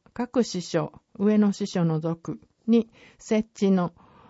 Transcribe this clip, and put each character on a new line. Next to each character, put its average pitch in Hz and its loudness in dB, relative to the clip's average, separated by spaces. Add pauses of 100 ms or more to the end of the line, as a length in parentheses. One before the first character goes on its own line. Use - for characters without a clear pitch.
(120)
各 240 -2
支 - -8
所、 160 -4 (260)
上 214 2
の 208 4
支 202 -6
所 175 0
除 160 -2
く - -12 (260)
に 226 2 (280)
設 220 -2 (180)
置 196 4
の 180 0 (360)